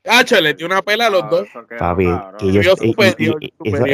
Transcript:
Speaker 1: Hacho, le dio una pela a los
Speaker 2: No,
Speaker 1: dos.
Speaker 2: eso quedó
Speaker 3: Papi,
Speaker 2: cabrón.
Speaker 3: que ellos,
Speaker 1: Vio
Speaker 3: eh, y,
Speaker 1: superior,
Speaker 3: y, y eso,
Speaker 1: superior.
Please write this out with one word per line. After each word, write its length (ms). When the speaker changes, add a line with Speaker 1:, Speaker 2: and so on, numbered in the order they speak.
Speaker 1:
Hacho, 340
le 140
dio 140
una 160
pela 240
a 20
los 140
Speaker 2:
No, 80
Speaker 1:
dos. 160
Speaker 2:
eso 180
quedó 140
Speaker 3:
Papi, 260
Speaker 2:
cabrón. 340
Speaker 3:
que 100
ellos, 140
Speaker 1:
Vio 100
Speaker 3:
eh, 80
y, 100
Speaker 1:
superior, 520
Speaker 3:
y, 20
y 40
eso, 280
Speaker 1:
superior. 160